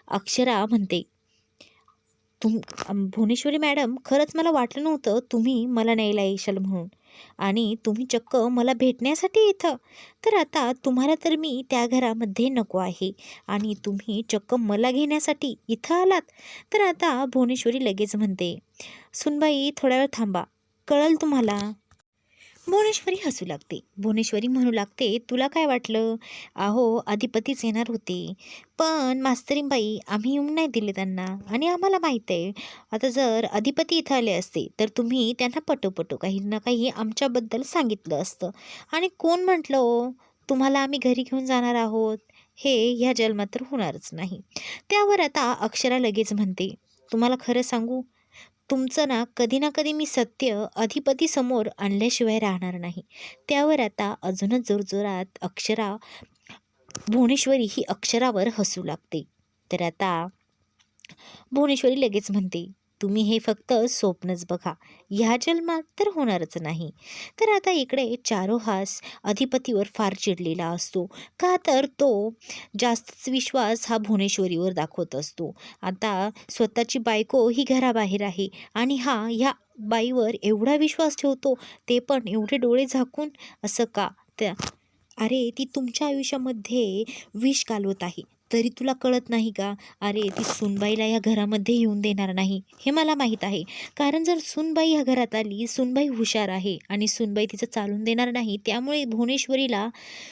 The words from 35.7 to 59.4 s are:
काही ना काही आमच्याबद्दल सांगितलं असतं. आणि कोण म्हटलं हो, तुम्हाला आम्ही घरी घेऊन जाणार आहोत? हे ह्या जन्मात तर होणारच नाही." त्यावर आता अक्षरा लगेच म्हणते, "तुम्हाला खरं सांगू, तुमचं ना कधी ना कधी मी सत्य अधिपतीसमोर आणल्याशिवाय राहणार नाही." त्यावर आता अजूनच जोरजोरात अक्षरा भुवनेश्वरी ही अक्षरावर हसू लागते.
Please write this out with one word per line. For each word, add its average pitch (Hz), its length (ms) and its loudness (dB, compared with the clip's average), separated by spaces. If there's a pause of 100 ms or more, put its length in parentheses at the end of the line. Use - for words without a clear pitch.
काही 196 220 -2
ना 208 180 -4
काही 240 320 0
आमच्याबद्दल 240 720 -2
सांगितलं 214 540 -2
असतं. 180 340 -4 (420)
आणि 339 160 0 (120)
कोण 349 240 2
म्हटलं 330 340 2
हो, 240 340 2 (380)
तुम्हाला 269 300 4
आम्ही 269 200 0
घरी 254 240 2
घेऊन 262 220 -2
जाणार 247 300 2
आहोत? 220 420 0 (400)
हे 247 360 2
ह्या 247 200 2
जन्मात 220 420 0
तर 254 160 -6
होणारच 190 420 -6
नाही." 180 260 -8 (500)
त्यावर 403 300 4
आता 285 400 2
अक्षरा 247 400 0
लगेच 214 340 0
म्हणते, 190 400 -2 (380)
"तुम्हाला 240 280 2
खरं 247 220 0
सांगू, 247 400 -2 (720)
तुमचं 262 360 0
ना 240 160 0 (140)
कधी 247 220 2
ना 294 100 0
कधी 302 240 -2
मी 302 120 -2
सत्य 233 600 -2 (100)
अधिपतीसमोर 254 920 0 (100)
आणल्याशिवाय 220 640 2
राहणार 185 380 -2
नाही." 175 240 -8 (480)
त्यावर 294 300 4
आता 208 420 -2
अजूनच 196 480 0
जोरजोरात 196 720 -2
अक्षरा 214 540 -2 (1120)
भुवनेश्वरी 254 600 4
ही - 140 -4
अक्षरावर 233 760 0
हसू 190 260 -2
लागते. 160 400 -6 (480)